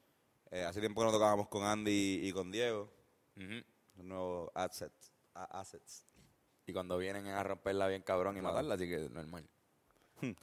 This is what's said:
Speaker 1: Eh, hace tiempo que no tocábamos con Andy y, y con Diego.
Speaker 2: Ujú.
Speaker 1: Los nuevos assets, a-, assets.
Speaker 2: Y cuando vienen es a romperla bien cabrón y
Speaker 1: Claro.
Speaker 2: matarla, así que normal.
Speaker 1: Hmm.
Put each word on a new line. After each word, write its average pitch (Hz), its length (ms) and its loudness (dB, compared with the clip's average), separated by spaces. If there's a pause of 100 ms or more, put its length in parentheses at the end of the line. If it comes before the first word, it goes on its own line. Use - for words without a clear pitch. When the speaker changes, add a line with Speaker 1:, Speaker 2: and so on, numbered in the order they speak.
(520)
Speaker 1:
Eh, 90 120 -4
hace 90 180 -4
tiempo 107 200 2
que 113 60 8
no 110 40 6
tocábamos 107 360 6
con 101 160 -2
Andy 107 280 4 (300)
y, 92 60 -2
y 95 40 -2
con 90 200 -4
Diego. 107 400 -2 (440)
Speaker 2:
Ujú. 101 280 -12 (340)
Speaker 1:
Los 90 80 -16
nuevos 90 480 -4
assets, - 580 -6 (220)
a-, 90 260 -12
assets. - 460 -16 (600)
Speaker 2:
Y 92 60 -6
cuando 90 260 0
vienen 98 260 -2
es 98 80 -6
a 98 100 0
romperla 98 440 0
bien 95 160 -2
cabrón 95 340 2
y 92 40 -6
Speaker 1:
Claro. 92 120 0
Speaker 2:
matarla, 123 220 0
así 90 120 -2
que 80 220 -4
normal. 78 340 -12 (760)
Speaker 1:
Hmm. 127 100 -4 (100)